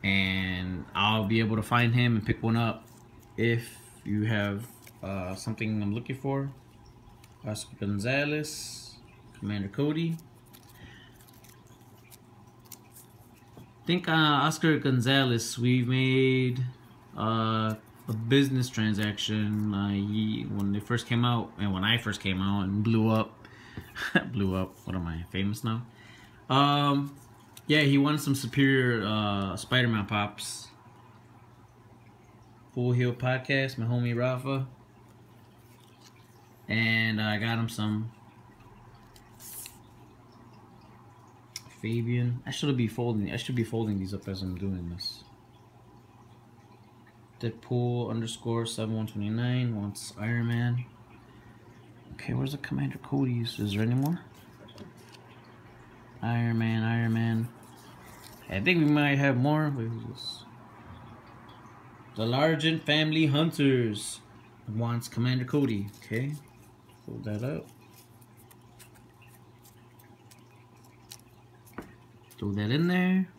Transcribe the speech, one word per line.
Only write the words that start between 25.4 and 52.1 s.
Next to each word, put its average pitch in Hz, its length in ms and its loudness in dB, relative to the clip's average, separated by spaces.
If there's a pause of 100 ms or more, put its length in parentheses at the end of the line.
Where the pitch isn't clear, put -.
now? 113 200 -4 (680)
Um, 143 680 2 (520)
yeah, 151 160 4
he 139 160 6
wanted 143 220 4
some 139 140 0
Superior, 127 720 2
uh, 101 500 0
Spider-Man 117 500 2
pops. - 640 -4 (2000)
Full 123 180 2
Heel 123 200 2
Podcast, 131 680 0
my 113 80 -2
homie 120 300 0
Rafa. 131 500 -2 (2000)
And, 113 520 2
uh, 110 40 0
I 107 140 0
got 113 200 0
him 113 100 0
some 107 420 -2 (3750)
Fabian. 120 640 0
I 123 60 -8
should 139 260 0
be 117 120 2
folding, 107 440 -2
I - 40 -4
should 123 180 -4
be 117 80 0
folding 110 380 -2
these 95 120 -6
up 95 140 -8
as 95 160 -6
I'm 92 160 -6
doing 92 320 -4
this. - 320 -8 (2250)
Deadpool 120 720 -2
underscore 113 560 -2
seven 110 300 -4
one 110 100 -2
twenty 104 240 -4
nine 120 500 0
wants 101 380 -8
Iron 117 300 -2
Man. 120 360 0 (1300)